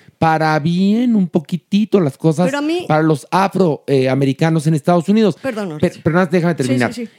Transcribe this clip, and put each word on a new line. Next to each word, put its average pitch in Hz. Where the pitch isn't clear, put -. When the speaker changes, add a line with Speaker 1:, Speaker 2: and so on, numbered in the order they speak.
Speaker 1:
para 156
bien 196
un 185
poquitito 196
las 147
cosas 160
Speaker 2:
Pero 277
a 294
mí 330
Speaker 1:
para 156
los 160
afro, 185
eh, 135
americanos 139
en 160
Estados 175
Unidos. 214
Speaker 2:
Perdón, 214
Speaker 1:
Per-, 151
Speaker 2:
Horacio. 165
Speaker 1:
pero 156
nada 185
más 139
déjame 175
Speaker 2:
Sí, -
Speaker 1:
terminar. 123
Speaker 2:
sí, 240
sí. -